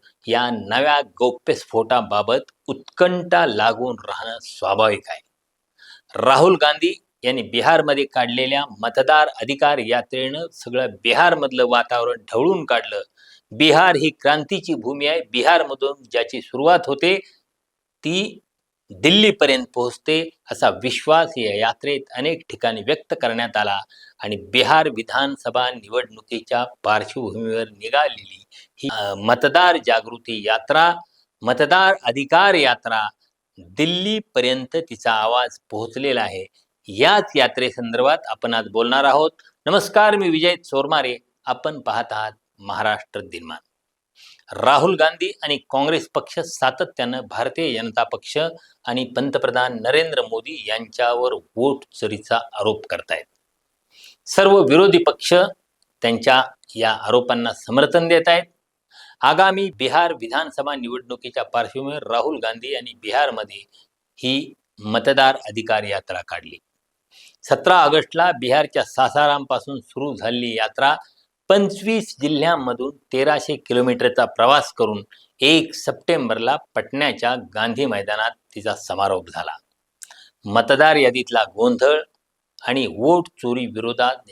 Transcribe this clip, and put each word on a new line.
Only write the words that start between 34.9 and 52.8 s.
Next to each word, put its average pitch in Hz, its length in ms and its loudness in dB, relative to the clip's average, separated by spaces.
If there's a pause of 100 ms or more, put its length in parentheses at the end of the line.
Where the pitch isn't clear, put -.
आवाज 117 460 -2 (120)
पोहोचलेला 117 520 -4
आहे. 95 240 -8 (420)
याच 151 480 2
यात्रेसंदर्भात 123 880 0
आपण 117 280 -6
आज 110 140 -4
बोलणार 117 360 0
आहोत. 147 260 2 (360)
नमस्कार, 208 500 4
मी 190 140 0
विजय 165 260 0
चोरमारे. 139 600 -2 (260)
आपण 143 360 -6
पाहत 113 300 -4
आहात 107 220 -6 (260)
महाराष्ट्र 101 640 -6
दिनमान. 82 380 -16 (960)
राहुल 143 420 2
गांधी 170 480 -2
आणि 147 160 -4 (120)
काँग्रेस 156 440 -2
पक्ष - 240 -6
सातत्यानं 156 840 -4
भारतीय 120 540 -6
जनता 113 280 -4
पक्ष - 360 -6 (460)
आणि 123 200 -4 (120)
पंतप्रधान 127 640 -2
नरेंद्र 147 400 0
मोदी 113 460 -10
यांच्यावर 120 640 -2
वोट 135 520 -4 (100)
चोरीचा 104 420 -4
आरोप 107 540 -4